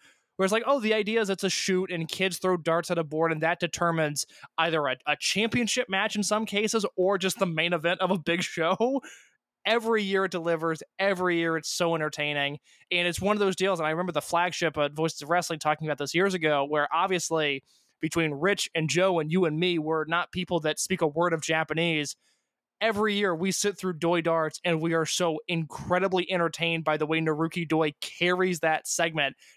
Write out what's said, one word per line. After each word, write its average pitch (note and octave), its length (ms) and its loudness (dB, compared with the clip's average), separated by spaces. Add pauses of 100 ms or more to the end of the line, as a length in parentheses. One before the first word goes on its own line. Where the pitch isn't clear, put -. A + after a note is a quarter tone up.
(360)
where F#3+ 80 2
it's F#3+ 80 2
like, A3+ 140 2
"Oh, C#4 120 4
the A3 160 2
idea A3 260 2
is G3+ 80 0
it's F#3+ 140 -2
a F#3+ 80 0
shoot F#3 400 0
and E3 180 -4
kids F#3 300 -2
throw F#3 180 2
darts E3 360 -2
at E3+ 40 0
a E3 60 0
board, D#3 300 0
and D#3 100 -2
that E3 160 2
determines D#3+ 640 0 (320)
either D#3+ 300 0
a, C3 180 0
a D3 140 0
championship A3+ 680 0
match G3 260 0
in G#3 80 0
some G#3+ 240 0
cases G3+ 400 0 (100)
or F#3+ 220 2
just F#3 220 -2
the G3 40 2
main E3+ 280 0
event E3+ 280 0
of F#3 120 2
a G3 60 2
big E3+ 240 0
show." A3 640 0
<laughs> - 40 -20 (560)
Every A3+ 360 2
year F#3+ 220 2
it F3+ 60 -2
delivers. E3 520 0 (160)
Every F3+ 380 2
year E3 220 2
it's D#3 100 -6
so E3+ 260 0
entertaining. D3 640 -2 (320)
And F3 160 0
it's E3+ 140 -2
one G3+ 160 2
of G3+ 40 -2
those F#3+ 160 2
deals, F#3 240 0
and D#3 60 0
I D#3 40 2
remember E3+ 220 -2
the C#3+ 100 -2
flagship E3+ 560 0
at D3 160 0
Voices D#3+ 260 -2
of C#3+ 80 -10
Wrestling E3+ 300 0
talking D3+ 280 -2
about D3 120 -2
this C#3+ 160 -4
years F#3+ 180 2
ago, D3+ 320 2
where D3 300 0
obviously D#3+ 720 0 (360)
between D#3+ 320 0
Rich E3 420 0
and D#3+ 140 0
Joe F3+ 300 2
and D#3 120 -2
you F3+ 140 4
and D#3 140 0
me, F3 200 0
we're D#3 280 -2
not E3+ 260 -2
people F3 280 -2
that D3+ 180 0
speak F3+ 240 -2
a E3 40 4
word E3 280 0
of D#3 80 -4
Japanese. D#3+ 720 0 (640)
Every G#3+ 340 0
year G3+ 200 0
we F#3 160 0
sit G3+ 260 -2
through F#3 180 -4
Doi E3+ 280 2
Darts, D#3+ 420 0
and E3 160 2
we E3 140 0
are D#3+ 100 2
so D#3+ 440 0
incredibly F3+ 800 0
entertained E3 540 0
by D#3 120 2
the D3+ 100 0
way D#3+ 140 0
Naruki D#3+ 480 0
Doi D#3 320 2
carries F3+ 600 0
that D#3 260 0
segment, D#3 500 -2 (200)